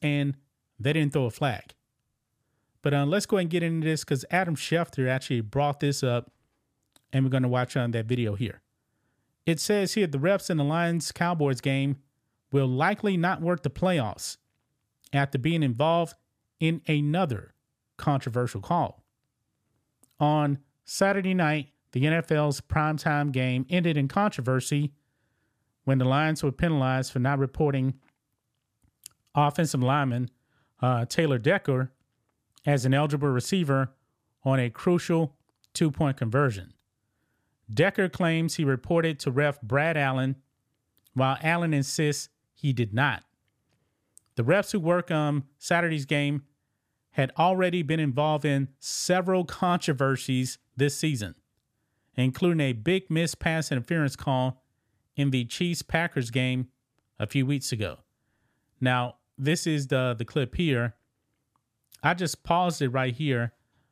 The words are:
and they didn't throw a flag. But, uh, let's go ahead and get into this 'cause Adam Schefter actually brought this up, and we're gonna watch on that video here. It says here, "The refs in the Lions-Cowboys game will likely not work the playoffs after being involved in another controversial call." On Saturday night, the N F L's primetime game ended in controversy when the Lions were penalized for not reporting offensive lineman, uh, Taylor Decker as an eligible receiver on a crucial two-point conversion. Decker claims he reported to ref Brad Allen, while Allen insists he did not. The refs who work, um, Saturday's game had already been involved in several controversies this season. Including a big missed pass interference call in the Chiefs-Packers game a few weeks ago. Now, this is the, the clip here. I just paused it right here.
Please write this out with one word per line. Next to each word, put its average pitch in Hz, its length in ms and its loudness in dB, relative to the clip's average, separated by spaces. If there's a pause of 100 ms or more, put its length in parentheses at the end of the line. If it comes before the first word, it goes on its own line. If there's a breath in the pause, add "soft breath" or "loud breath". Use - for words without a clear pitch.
and 143 340 -2 (420)
they 135 140 0
didn't 151 180 0
throw 135 140 0
a 113 60 -4
flag. - 420 -4 (1120)
But, 143 100 0
uh, 143 140 0
let's 196 180 0
go 208 120 0
ahead 180 80 0
and 165 40 -4
get 170 140 0
into 165 240 -2
this 156 160 -2
'cause 135 260 -4
Adam 175 260 0
Schefter 147 540 -2
actually 127 320 -2
brought 139 380 -2
this 143 240 -2
up, 120 280 -2 (800)
and 135 140 2
we're 127 60 0
gonna 127 160 2
watch 123 280 0
on 123 160 0
that 113 140 -2
video 113 300 -2
here. 104 260 -6 (840)
It 165 120 0
says 202 360 0
here, 208 100 4
"The 143 140 -2
refs 190 320 0
in 165 60 2
the 147 60 2
Lions-Cowboys 165 1000 0
game 135 420 0 (480)
will 135 160 2
likely 185 500 0
not 170 240 0
work 170 220 -2
the 143 80 -2
playoffs 170 640 -2 (760)
after 139 280 0
being 160 240 0
involved 156 500 0 (460)
in 165 280 0
another 147 680 -2 (420)
controversial 123 640 -2
call." 160 420 -2 (1160)
On 147 400 2 (240)
Saturday 196 500 0
night, 156 380 0 (200)
the 131 140 0
N 156 80 2
F 165 160 -2
L's 151 300 0
primetime 147 720 -2
game 127 380 0
ended 170 260 0
in 139 140 0
controversy 143 840 -2 (920)
when 135 120 2
the 127 80 2
Lions 151 380 2
were 143 80 0
penalized 131 600 0
for 131 80 -2
not 139 200 0
reporting 135 580 0 (1400)
offensive 147 480 2
lineman, 127 480 0 (520)
uh, 123 240 2
Taylor 147 320 0
Decker 131 560 0 (720)
as 143 180 2
an 131 100 4
eligible 143 360 0
receiver 135 640 0 (480)
on 135 160 2
a 120 100 0
crucial 165 680 0 (360)
two-point 147 440 0
conversion. 113 560 0 (1000)
Decker 180 360 2
claims 165 460 0
he 160 100 0
reported 160 540 0
to 139 120 -4
ref 143 300 0
Brad 143 340 0
Allen, 135 460 0 (720)
while 131 280 2
Allen 165 320 2
insists 143 540 0 (260)
he 139 200 -2
did 110 200 0
not. 123 300 0 (1120)
The 120 80 -2
refs 185 300 2
who 208 80 0
work, 170 300 0
um, 151 360 0 (100)
Saturday's 165 480 0
game 143 400 0 (680)
had 131 260 0
already 180 460 2
been 160 180 -2
involved 147 420 0
in 139 240 0 (120)
several 185 640 0
controversies 135 1120 0 (180)
this 143 220 0
season. 117 380 -4 (800)
Including 160 460 2
a 131 120 0
big 170 360 -2
missed 160 300 -2
pass 160 320 -2
interference 139 440 -2
call 127 480 -2 (520)
in 143 160 0
the 127 140 0
Chiefs-Packers 165 880 -2
game 127 360 0 (520)
a 110 80 -4
few 135 180 0
weeks 139 260 -2
ago. 104 280 -6 (800)
Now, 123 340 0 (220)
this 147 300 0
is 147 200 0
the, 127 300 0
the 113 80 -6
clip 139 300 -4
here. 123 400 0 (1080)
I 165 100 4
just 180 300 -4
paused 175 380 0
it 135 80 2
right 127 240 0
here. 123 400 -2 (380)